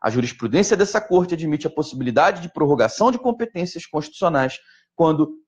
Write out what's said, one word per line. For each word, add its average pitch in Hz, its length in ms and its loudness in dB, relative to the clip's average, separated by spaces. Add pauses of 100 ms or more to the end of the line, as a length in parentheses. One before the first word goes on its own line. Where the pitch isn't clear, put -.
A 110 80 0
jurisprudência 123 680 0
dessa 202 240 0
corte 180 340 2
admite 156 340 -2
a - 20 -12
possibilidade 151 720 0
de 170 100 -12
prorrogação 143 600 2
de 240 80 -2
competências 226 680 -4
constitucionais 151 760 -2 (360)
quando 156 420 2 (100)